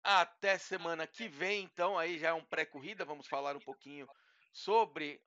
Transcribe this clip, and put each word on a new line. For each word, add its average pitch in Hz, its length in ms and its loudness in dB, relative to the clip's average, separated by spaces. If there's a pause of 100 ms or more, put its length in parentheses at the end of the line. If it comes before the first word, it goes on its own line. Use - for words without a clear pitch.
Até 190 520 4
semana 165 480 -4
que 226 200 -10
vem, 190 360 -2
então, 185 340 0
aí 165 220 0
já 160 80 0
é 165 60 4
um 165 120 -4
pré-corrida, 160 580 -4
vamos 147 240 -10
falar 143 280 -2
um 143 40 -10
pouquinho 135 480 -14 (460)
sobre 160 720 0